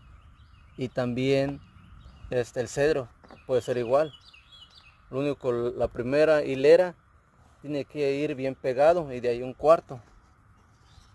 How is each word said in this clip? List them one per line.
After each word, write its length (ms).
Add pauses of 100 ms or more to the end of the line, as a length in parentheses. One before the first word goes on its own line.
(760)
Y 140
también, 720 (680)
este, 300
el 80
cedro 400 (400)
puede 140
ser 160
igual. 340 (1000)
Lo 80
único, 340
la 340
primera 560
hilera 520 (640)
tiene 240
que 320
ir 180
bien 200
pegado 580
y 80
de 80
ahí 140
un 100
cuarto. 480 (1120)